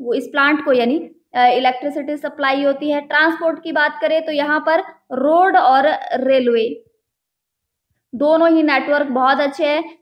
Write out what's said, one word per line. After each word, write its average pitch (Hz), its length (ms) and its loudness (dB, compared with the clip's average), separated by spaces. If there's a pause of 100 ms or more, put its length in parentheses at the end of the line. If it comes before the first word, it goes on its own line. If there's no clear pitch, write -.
वो 240 120 -6
इस 277 140 -4
प्लांट 294 380 0
को 285 80 2
यानी, 247 360 0 (260)
अ, 247 100 4
इलेक्ट्रिसिटी 269 720 -2
सप्लाई 285 460 -4
होती 277 280 -2
है। 294 100 -2
ट्रांसपोर्ट 320 640 -2
की 320 80 -8
बात 294 300 -2
करें 320 240 0
तो 311 60 -4
यहाँ 294 280 -2
पर 320 200 0 (320)
रोड 330 460 2
और 269 300 4 (260)
रेलवे 254 720 0 (1300)
दोनों 311 340 2
ही 320 140 4
नेटवर्क 294 440 0
बहुत 262 320 0
अच्छे 285 280 -2
हैं। 311 340 -4